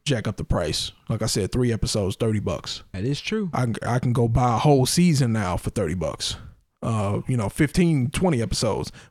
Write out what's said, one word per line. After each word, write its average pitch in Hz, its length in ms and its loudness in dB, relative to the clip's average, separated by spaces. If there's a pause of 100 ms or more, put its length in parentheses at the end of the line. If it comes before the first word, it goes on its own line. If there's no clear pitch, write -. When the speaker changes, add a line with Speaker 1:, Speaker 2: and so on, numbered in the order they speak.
Speaker 1:
jack 117 220 -2
up 107 120 -4
the - 60 -6
price. - 460 -2 (180)
Like 107 140 -2
I - 40 -2
said, 98 260 -2
three 120 200 0
episodes, 104 440 -2
thirty 110 240 0
bucks. - 500 -6
Speaker 2:
That 92 140 -8
is 143 160 -2
true. 214 320 -4
Speaker 1:
I, 123 200 0 (140)
I 123 140 0
can 123 120 0
go 117 140 4
buy 117 300 2
a - 20 2
whole 139 280 6
season 143 460 4
now 98 240 0
for - 140 -4
thirty 87 240 -2
bucks. - 400 -4 (480)
Uh, 104 460 0
you 131 80 0
know, 104 120 0
fifteen, 156 640 2
twenty 165 320 2
episodes 101 480 -2 (200)